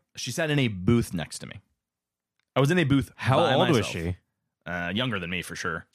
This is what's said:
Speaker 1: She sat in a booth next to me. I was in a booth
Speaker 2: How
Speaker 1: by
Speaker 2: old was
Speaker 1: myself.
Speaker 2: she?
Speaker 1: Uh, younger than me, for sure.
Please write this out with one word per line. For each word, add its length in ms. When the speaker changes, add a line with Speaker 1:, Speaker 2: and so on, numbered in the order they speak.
Speaker 1:
She 160
sat 180
in 100
a 80
booth 460
next 260
to 80
me. 140
I 40
was 120
in 80
a 40
booth 320
Speaker 2:
How 220
Speaker 1:
by 160
Speaker 2:
old 160
was 80
Speaker 1:
myself. 160
Speaker 2:
she? 240
Speaker 1:
Uh, 280
younger 260
than 100
me, 140
for 120
sure. 400